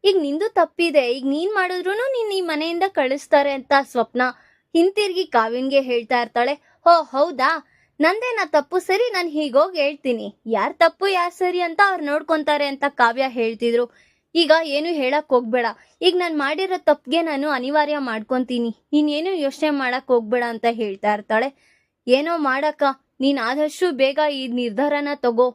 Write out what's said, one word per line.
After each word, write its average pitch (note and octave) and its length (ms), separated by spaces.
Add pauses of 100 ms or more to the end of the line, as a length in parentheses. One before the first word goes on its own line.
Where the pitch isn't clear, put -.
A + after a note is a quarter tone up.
ಈಗ G4 160
ನಿಂದು D4+ 280
ತಪ್ಪಿದೆ, D#4+ 640
ಈಗ C4 140
ನೀನ್ E4 280
ಮಾಡಿದ್ರೂನು F#4+ 580
ನೀನ್ A4+ 200
ಈ F#4+ 80
ಮನೆಯಿಂದ E4+ 480
ಕಳಿಸ್ತಾರೆ" C#4+ 640
ಅಂತ C4+ 200 (100)
ಸ್ವಪ್ನ B3 400 (540)
ಹಿಂತಿರ್ಗಿ F#4+ 480
ಕಾವ್ಯನ್ಗೆ B3+ 560
ಹೇಳ್ತಾ A#3+ 420
ಇರ್ತಾಳೆ. A#3+ 320
"ಹೋ, - 480
ಹೌದಾ, C#4 640 (340)
ನಂದೇ A4 340
ನಾ G4+ 100
ತಪ್ಪು, D4+ 340
ಸರಿ, G4+ 340
ನಾನ್ F4 180
ಹೀಗೋಗ್ D4+ 460
ಹೇಳ್ತೀನಿ, C4 600 (100)
ಯಾರ್ A3 280
ತಪ್ಪು E4+ 340
ಯಾರ್ F4 240
ಸರಿ F4+ 280
ಅಂತ E4+ 200 (100)
ಅವ್ರ್ F4 120
ನೋಡ್ಕೊಂತಾರೆ" D4 640
ಅಂತ C#4 220
ಕಾವ್ಯ B3 400
ಹೇಳ್ತಿದ್ರು. A#3 600 (440)
"ಈಗ D#4+ 180 (120)
ಏನು D4 220
ಹೇಳಕ್ D4 420
ಹೋಗ್ಬೇಡ, A#3+ 380 (360)
ಈಗ F4 140
ನಾನ್ E4+ 220
ಮಾಡಿರೋ E4+ 400
ತಪ್ಪಿಗೆ D4+ 440
ನಾನು D4 260
ಅನಿವಾರ್ಯ D4 500
ಮಾಡ್ಕೊಂತೀನಿ, A#3+ 760 (160)
ನೀನ್ D4+ 180
ಏನು E4 240
ಯೋಚನೆ D4+ 360
ಮಾಡಕ್ C4 360
ಹೋಗ್ಬೇಡ" A#3+ 420
ಅಂತ A3+ 220
ಹೇಳ್ತಾ G#3 440
ಇರ್ತಾಳೆ. A3 340 (580)
"ಏನೋ D4+ 320
ಮಾಡಕ್ಕ, D4 440 (380)
ನೀನ್ C#4 220
ಆದಷ್ಟು D4+ 500
ಬೇಗ C4+ 260 (140)
ಈ C4 160
ನಿರ್ಧಾರನ B3+ 640
ತಗೋ B3 400